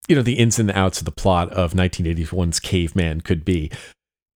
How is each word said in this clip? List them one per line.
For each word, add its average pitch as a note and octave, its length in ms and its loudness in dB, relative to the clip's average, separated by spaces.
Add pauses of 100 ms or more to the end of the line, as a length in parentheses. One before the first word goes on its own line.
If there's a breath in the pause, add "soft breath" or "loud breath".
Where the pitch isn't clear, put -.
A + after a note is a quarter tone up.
you E3+ 80 6
know, C3+ 60 4
the A#2+ 160 0
ins A#2 200 4
and G#2+ 120 2
outs F#2+ 300 0
of - 40 -8
the D2+ 80 -6
plot F2+ 400 0
of F2+ 220 0
nineteen F2+ 320 0
eighty-one's E2 520 -2
Caveman E2+ 600 -2
could E2 240 -2
be. D#2+ 260 0 (640 loud breath)